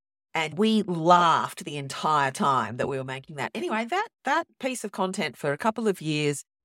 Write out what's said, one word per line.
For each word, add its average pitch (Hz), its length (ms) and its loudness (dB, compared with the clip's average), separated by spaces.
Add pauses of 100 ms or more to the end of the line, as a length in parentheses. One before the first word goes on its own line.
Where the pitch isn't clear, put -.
(360)
And 156 200 -4
we 214 280 4
laughed 165 800 4
the 147 120 -8
entire 143 520 0
time 127 480 0
that 123 100 -2
we 135 100 -4
were 131 60 -6
making 131 340 -12
that. 127 180 -4
Anyway, 233 340 -4
that, 392 200 -2 (160)
that 311 200 0 (140)
piece 262 240 -6
of 208 80 -8
content 185 440 -4
for 147 160 -2
a 143 60 -2
couple 220 300 -2
of 190 120 0
years 151 440 -2 (220)